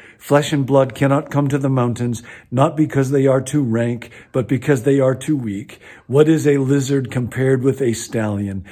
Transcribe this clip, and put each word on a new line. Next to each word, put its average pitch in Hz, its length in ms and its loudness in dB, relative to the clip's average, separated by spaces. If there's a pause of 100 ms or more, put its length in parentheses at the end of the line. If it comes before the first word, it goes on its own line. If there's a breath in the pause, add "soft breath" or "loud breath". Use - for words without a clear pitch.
(200 loud breath)
Flesh 147 340 0
and 139 100 2
blood 135 300 2
cannot 139 380 0
come 143 160 0
to 139 100 0
the 135 140 -2
mountains, 120 500 -2 (300 loud breath)
not 143 260 2
because 135 320 0
they 139 160 2
are 135 160 2
too 143 220 -2
rank, 117 480 -2 (200 loud breath)
but 123 160 -2
because 127 360 0
they 139 160 2
are 131 160 2
too 151 200 -4
weak. 110 440 -8 (260 loud breath)
What 147 240 4
is 151 160 2
a 143 140 4
lizard 135 500 0
compared 127 540 0
with 135 180 0
a 120 120 0
stallion? 101 800 -4